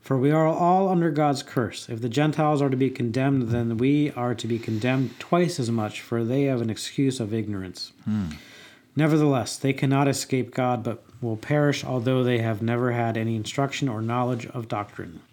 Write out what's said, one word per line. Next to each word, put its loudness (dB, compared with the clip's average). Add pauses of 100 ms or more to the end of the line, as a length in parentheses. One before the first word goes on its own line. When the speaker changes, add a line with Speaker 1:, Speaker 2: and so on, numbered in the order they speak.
Speaker 1:
For 0
we 4
are 4
all 4
under 2
God's 2
curse. -4
If -6
the -2
Gentiles 2
are 2
to 0
be 2
condemned, 0
then 0
we 2
are -2
to -8
be -2
condemned -2
twice 2
as 0
much, -2
for -2
they 0
have 0
an -2
excuse -2
of -2
ignorance. -6 (120)
Speaker 2:
Hmm. 0 (680)
Speaker 1:
Nevertheless, 2
they 0
cannot 2
escape -2
God, 0
but -6 (160)
will -4
perish, 0
although 0
they 2
have 0
never 0
had 0
any -2
instruction -2
or -4
knowledge -2
of -10
doctrine. -8 (120)